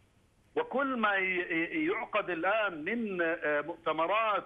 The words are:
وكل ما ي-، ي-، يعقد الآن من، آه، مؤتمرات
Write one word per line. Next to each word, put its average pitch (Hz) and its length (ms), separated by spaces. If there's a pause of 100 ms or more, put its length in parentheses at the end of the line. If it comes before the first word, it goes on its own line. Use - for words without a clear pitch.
(560)
وكل 262 400
ما 208 180
ي-، 190 100
ي-، 170 600
يعقد 214 440
الآن 180 540
من، 202 380
آه، 160 380
مؤتمرات 170 840